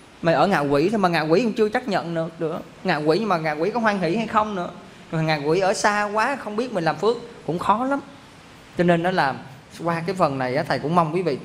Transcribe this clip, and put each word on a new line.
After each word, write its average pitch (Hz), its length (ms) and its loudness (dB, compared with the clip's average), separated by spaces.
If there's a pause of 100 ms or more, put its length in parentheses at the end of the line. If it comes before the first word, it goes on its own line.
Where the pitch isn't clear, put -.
(220)
Mày 165 120 2
ở 147 120 4
ngạ 190 120 2
quỷ 143 320 2
thôi 226 80 0
mà 185 100 2
ngạ 165 120 2
quỷ 160 220 4
cũng 220 100 0
chưa 214 160 2
chắc 247 200 -4
nhận 170 260 -2
được 165 260 -6
nữa. 165 200 -4 (240)
Ngạ 180 120 2
quỷ 156 220 2
nhưng 214 100 -2
mà 175 100 2
ngạ 160 140 -2
quỷ 165 180 0
có 233 100 -2
hoan 208 180 2
hỷ 175 180 0
hay 226 100 -2
không 214 280 0
nữa. 175 160 -6 (400)
Rồi 160 140 0
ngạ 156 120 2
quỷ 156 240 2
ở 190 140 2
xa 208 300 0
quá, 214 320 0
không 208 200 -8
biết 247 160 -4
mình 175 120 -2
làm 151 120 2
phước 220 200 0 (300)
cũng 165 120 -2
khó 214 260 2
lắm. 277 160 -2 (760)
Cho 175 60 2
nên 170 180 4
nó 180 80 0
là 147 240 0 (500)
qua 165 220 -2
cái 190 80 -4
phần 151 240 2
này 127 180 -2
á, 160 60 0
thầy 147 160 -2
cũng 143 160 -2
mong 165 200 2
quý 185 80 0
vị 147 220 -2